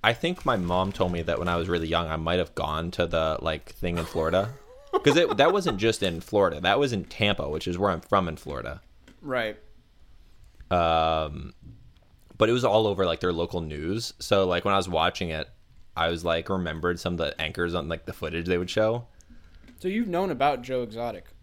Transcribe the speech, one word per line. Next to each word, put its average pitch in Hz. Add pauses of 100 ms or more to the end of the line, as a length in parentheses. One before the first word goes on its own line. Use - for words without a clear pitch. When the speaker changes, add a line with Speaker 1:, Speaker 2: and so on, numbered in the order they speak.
Speaker 1:
I 113
think 180
my 127
mom 90
told 90
me 85
that 82
when 87
I 87
was 85
really 82
young, 82
I 80
might 82
have 87
gone 78
to 87
the, 80
like, 78
thing 87
in 82
Florida. 85 (240)
Speaker 2:
<laughs> -
Speaker 1:
'Cause 143
it, 175
that 160
wasn't 175
just 110
in 85
Florida. 92
That 98
was 139
in 95
Tampa, 101
which 78
is 87
where 98
I'm 85
from 95
in 78
Florida. 64 (400)
Speaker 2:
Right. 123 (1120)
Speaker 1:
Um, 80 (840)
but 110
it 117
was 123
all 110
over, 95
like, 82
their 90
local 85
news. 80
So, 98
like, 87
when 101
I -
was 92
watching 85
it, 78 (480)
I 82
was, 85
like, 82
remembered 87
some 87
of 85
the 78
anchors 85
on, 80
like, 82
the -
footage 82
they 90
would 90
show. 113 (720)
Speaker 2:
So 185
you've 214
known 180
about 135
Joe 127
Exotic? 110 (160)